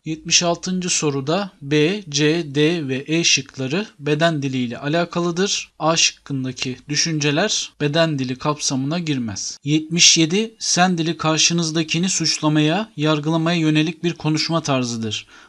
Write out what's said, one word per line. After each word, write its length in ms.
Yetmiş 380
altıncı 480
soruda 600
B, 480
C, 460
D 340
ve 180
E 180
şıkları 640
beden 440
diliyle 360
alakalıdır. 1000
A 180
şıkkındaki 800
düşünceler 920
beden 380
dili 180
kapsamına 640
girmez. 640
Yetmiş 540
yedi, 400
sen 400
dili 180
karşınızdakini 920
suçlamaya, 880
yargılamaya 640
yönelik 460
bir 100
konuşma 480
tarzıdır. 640